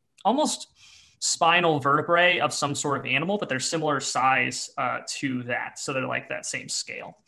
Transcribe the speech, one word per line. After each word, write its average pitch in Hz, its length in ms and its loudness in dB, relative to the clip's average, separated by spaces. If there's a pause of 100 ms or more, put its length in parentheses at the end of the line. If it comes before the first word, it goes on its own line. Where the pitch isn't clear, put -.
(260)
almost 262 420 0 (520)
spinal 170 600 4
vertebrae 170 600 4
of 151 140 0
some 143 220 -2
sort 139 220 -2
of 113 80 -8
animal, 156 320 0
but - 120 -4
they're 131 100 -2
similar 151 400 -2
size, 127 800 0
uh, 123 300 -2
to 127 360 -4
that. 117 360 -6
So - 120 -6
they're, 131 160 -4
like, 123 220 -6
that - 160 -8
same - 240 -8
scale. - 480 -10 (100)